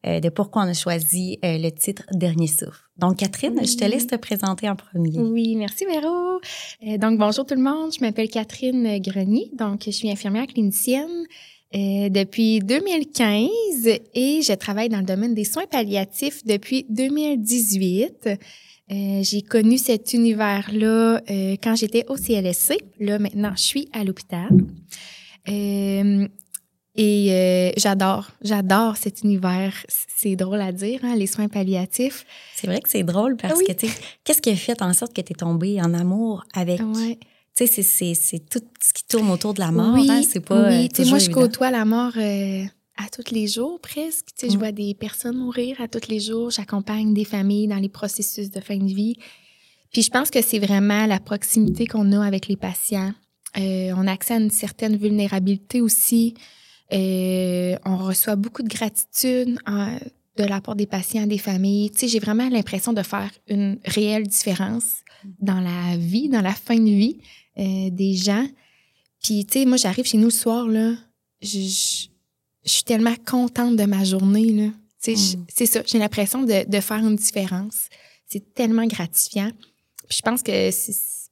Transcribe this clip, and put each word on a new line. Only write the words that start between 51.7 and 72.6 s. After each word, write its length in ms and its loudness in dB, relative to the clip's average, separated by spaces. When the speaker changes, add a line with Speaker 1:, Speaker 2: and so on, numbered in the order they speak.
Speaker 2:
qu'on 240 2
a 140 4
avec 220 -2
les 100 0
patients. 560 -4
Euh, 400 -2
on 100 2
a 40 2
accès 240 -2
à 20 4
une 140 2
certaine 440 -2
vulnérabilité 840 0
aussi. 540 2
Euh, 840 0
on 120 0
reçoit 380 -2
beaucoup 260 -4
de 60 -4
gratitude, 880 -2
euh, 320 -4
de 60 0
la 180 -2
part 140 -10
des 100 0
patients, 400 -4
des 120 0
familles. 540 0
Tu 80 -2
sais, 80 0
j'ai 120 2
vraiment 300 0
l'impression 440 -2
de 100 0
faire 280 -6
une 380 0
réelle 420 0
différence 560 -2
dans 200 0
la 380 -2
vie, 320 0
dans 120 2
la 120 0
fin 220 -2
de 140 6
vie, 300 4
euh, 320 -2
des 240 0
gens. 340 0
Puis, 220 0
tu 140 0
sais, 60 4
moi, 120 6
j'arrive 280 0
chez 120 2
nous 80 6
le 60 4
soir, 360 0
là, 260 2
je, 180 -6
je, 480 -4